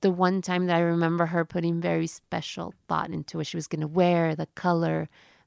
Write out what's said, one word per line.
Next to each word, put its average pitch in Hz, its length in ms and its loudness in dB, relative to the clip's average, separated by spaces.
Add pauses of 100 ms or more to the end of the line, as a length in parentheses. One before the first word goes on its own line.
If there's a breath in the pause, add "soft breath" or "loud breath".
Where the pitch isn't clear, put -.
the 190 100 4
one 185 300 2
time 180 260 0
that 175 80 4
I 170 60 4
remember 170 440 2
her 165 180 0
putting 170 380 -2
very 165 240 0
special - 680 -8 (140)
thought 160 220 -2
into 165 280 -8
what 156 100 -4
she 170 100 -8
was 160 100 -8
gonna 156 200 -4
wear, 165 480 4
the 160 100 -4 (100)
color, 165 540 0 (380 soft breath)